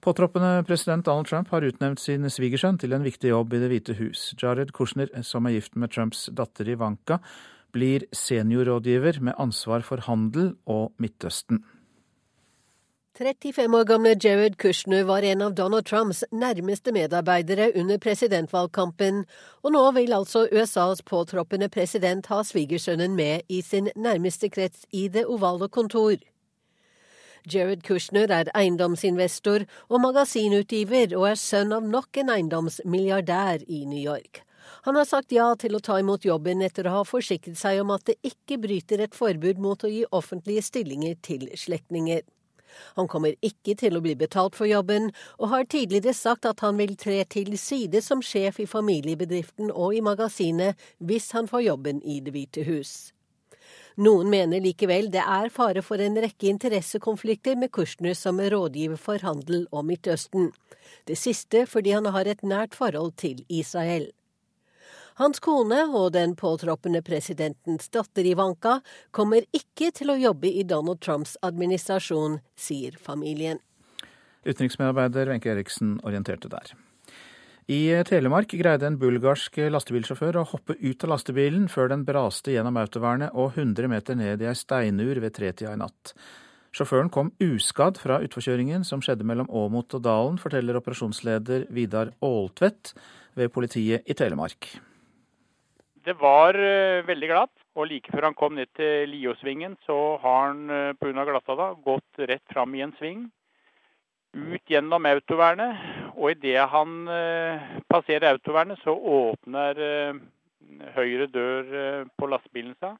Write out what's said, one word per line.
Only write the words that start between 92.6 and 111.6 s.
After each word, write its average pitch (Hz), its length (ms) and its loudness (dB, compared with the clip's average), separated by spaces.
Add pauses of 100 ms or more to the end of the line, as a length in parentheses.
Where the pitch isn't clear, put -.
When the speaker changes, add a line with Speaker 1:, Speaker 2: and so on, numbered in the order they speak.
Speaker 1:
ved 123 160 0
politiet 113 480 -2
i - 160 -6
Telemark. 85 480 -2 (1400)
Speaker 3:
Det 175 160 -4
var, 151 400 8
eh, 190 480 4
veldig 160 240 -2
glatt, 190 240 2 (220)
og 156 100 -2
like 151 240 -10
før 151 220 0
han - 20 -8
kom 147 240 0
ned 127 160 -8
til 147 400 -2
Liosvingen, 139 640 -6 (100)
så 151 320 0
har 131 300 4
han, 147 220 -8
eh, 143 240 -2
på 147 120 -6
grunn 139 160 -2
av 139 40 -2
glatta 135 280 -2
da, 185 200 -4
gått 139 440 -4
rett 135 320 -4
fram 131 240 -2
i 135 60 -6
en 147 180 -8
sving, 208 320 -10 (1000)
ut 156 360 -10
gjennom 156 380 2
autovernet, 170 1080 0
og 147 160 0
i 170 40 0
det 135 360 2
han, 165 380 0
eh, 165 720 -6 (100)
passerer 156 400 4
autovernet, 160 540 0
så 156 100 2
åpner, 139 840 0
eh, 147 340 -2 (800)
høyre 127 320 0
dør, 127 380 -2 (100)